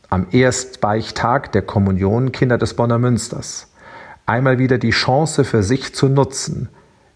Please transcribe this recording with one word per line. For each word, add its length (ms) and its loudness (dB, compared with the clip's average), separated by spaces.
am 200 0
Erstbeichttag 1200 0
der 100 2
Kommunion 720 0
Kinder 260 2
des 160 -2
Bonner 240 0
Münsters, 720 -4
einmal 320 2
wieder 200 2
die 120 0
Chance 540 0
für 180 2
sich 320 -2
zu 140 2
nutzen, 600 -2